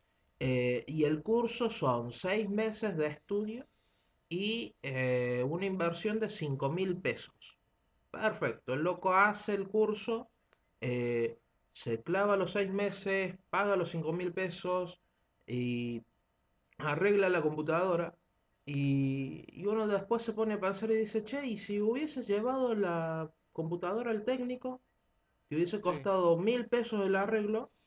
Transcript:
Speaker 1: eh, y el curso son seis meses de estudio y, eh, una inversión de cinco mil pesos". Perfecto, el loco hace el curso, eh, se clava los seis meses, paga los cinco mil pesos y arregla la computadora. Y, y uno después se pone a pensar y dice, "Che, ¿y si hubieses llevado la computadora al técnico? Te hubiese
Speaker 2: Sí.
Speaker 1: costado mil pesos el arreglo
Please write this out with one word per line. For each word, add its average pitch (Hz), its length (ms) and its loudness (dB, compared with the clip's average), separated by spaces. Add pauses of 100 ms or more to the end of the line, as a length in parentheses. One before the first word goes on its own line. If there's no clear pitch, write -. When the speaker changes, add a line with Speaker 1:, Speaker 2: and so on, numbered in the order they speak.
(400)
Speaker 1:
eh, 123 460 2
y 156 180 0
el 151 180 2
curso 226 480 0
son 120 420 0
seis 202 380 -2
meses 214 460 -2
de 151 120 2
estudio 214 580 -6 (640)
y, 214 540 -2
eh, 127 640 0
una 180 180 -2
inversión 190 540 0
de 214 80 0
cinco 139 420 -2
mil 180 300 0
pesos". - 580 -6 (520)
Perfecto, 143 640 -2
el 147 80 -2
loco 180 320 2
hace 208 400 2
el 196 140 -2
curso, 214 600 0 (500)
eh, 120 580 0 (340)
se 113 300 -4
clava 202 340 2
los 180 160 0
seis 196 180 0
meses, 190 640 -2 (140)
paga 202 260 2
los 170 140 0
cinco 160 220 -2
mil 180 200 -2
pesos 180 680 -4 (460)
y 120 580 -2 (760)
arregla 185 520 2
la 175 120 2
computadora. 165 720 0 (500)
Y, 139 840 0
y - 180 -8
uno 214 220 2
después 208 340 0
se 226 120 -4
pone 214 200 0
a 202 60 -2
pensar 196 320 0
y 220 40 4
dice, 214 280 0
"Che, 277 220 -6
¿y 220 120 -4
si 208 220 -2
hubieses 254 480 0
llevado 240 460 2
la 165 580 0 (200)
computadora 175 600 -2
al 208 120 -2
técnico? 254 580 -4 (640)
Te 147 80 -4
hubiese 175 260 2
Speaker 2:
Sí. - 0 -
Speaker 1:
costado 175 560 4
mil 226 300 0
pesos 226 380 0
el 196 100 4
arreglo 214 560 0 (140)